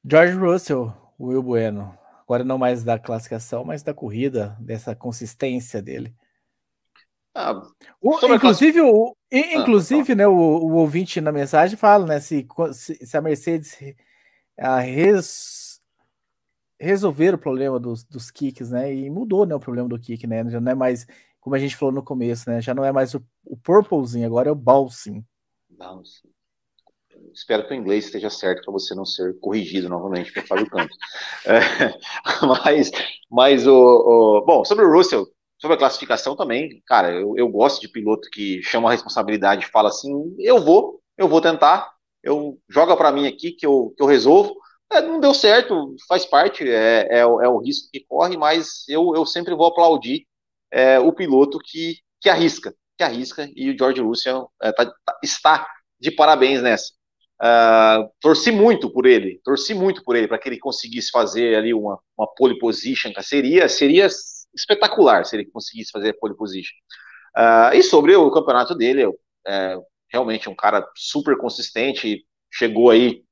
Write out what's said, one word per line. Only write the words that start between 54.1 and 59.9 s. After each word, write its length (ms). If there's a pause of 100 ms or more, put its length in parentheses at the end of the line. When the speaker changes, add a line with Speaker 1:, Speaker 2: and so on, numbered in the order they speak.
Speaker 2:
é, 100
tá, 140
tá, 380
está 440 (320)
de 120
parabéns 500
nessa. 360 (420)
Ah, 680 (120)
torci 320
muito 400
por 140
ele, 380
torci 300
muito 300